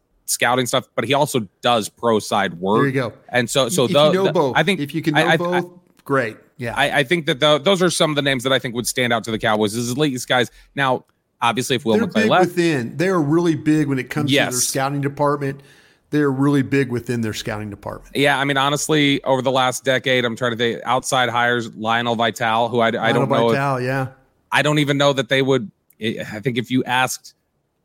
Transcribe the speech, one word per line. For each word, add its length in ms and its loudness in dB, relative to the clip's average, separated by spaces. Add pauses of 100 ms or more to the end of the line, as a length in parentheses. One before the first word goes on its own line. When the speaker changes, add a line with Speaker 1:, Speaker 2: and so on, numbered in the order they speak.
(260)
Speaker 1:
scouting 400 0
stuff, 300 -2
but 80 -2
he 100 0
also 340 0 (140)
does 280 0
pro 300 0
side 340 -2
work. 280 0
Speaker 2:
There 60 2
you 60 -2
go. 200 -4 (160)
Speaker 1:
And 200 0
so, 180 2
so 180 0
Speaker 2:
If 60 0
Speaker 1:
the, 160 6
Speaker 2:
you 60 4
know 120 2
Speaker 1:
the, 60 2
Speaker 2:
both, 240 2
Speaker 1:
I 80 4
think 160 0
Speaker 2:
if 160 -6
you 60 -4
can 160 0
Speaker 1:
I, 60 4
Speaker 2:
know 60 0
Speaker 1:
I, 80 4
Speaker 2:
both, 280 -2
Speaker 1:
I, 40 -16 (360)
Speaker 2:
great. 320 -2 (200)
Yeah. 200 -6
Speaker 1:
I, 220 2
I 40 4
think 220 -2
that 160 -2
the, 160 6
those 240 2
are 80 4
some 220 0
of 40 -2
the 60 0
names 220 0
that 100 2
I 60 4
think 160 -8
would 120 -4
stand 240 0
out 140 0
to 60 -6
the 80 -2
Cowboys 360 0
as 160 -4
elite 360 -2
guys. 240 0 (240)
Now, 280 -2 (380)
obviously, 340 0
if 80 -4
Will 140 2
Speaker 2:
They're 100 0
Speaker 1:
McClay 60 -8
Speaker 2:
big 160 2
Speaker 1:
left, 200 4
Speaker 2:
within. 460 -2
They 140 0
are 120 2
really 340 2
big 320 0
when 120 -2
it 100 -6
comes 200 -2
to 80 2
their 80 4
Speaker 1:
Yes. 120 -4
Speaker 2:
scouting 440 -2
department. 600 -2 (500)
They're 200 2
really 320 2
big 280 0
within 300 -4
their 140 -2
scouting 340 -8
department. 460 -12
Speaker 1:
Yeah, 240 2
I 40 0
mean, 140 -2
honestly, 680 0
over 180 0
the 80 0
last 320 0
decade, 420 0
I'm 100 -4
trying 180 -2
to 40 -6
think, 260 -2
outside 460 0
hires, 460 -2
Lionel 400 0
Vital, 520 0
who 120 -2
I, 80 4
I 20 2
Speaker 2:
Lionel 320 0
Speaker 1:
don't 80 0
know 220 2
if 40 2
Speaker 2:
Vital, 260 0
yeah. 260 -2 (440)
Speaker 1:
I 120 2
don't 160 0
even 180 0
know 160 4
that 160 -4
they 140 2
would. 260 0 (320)
I 380 -6
think 180 -4
if 140 -4
you 140 2
asked 500 -2 (500)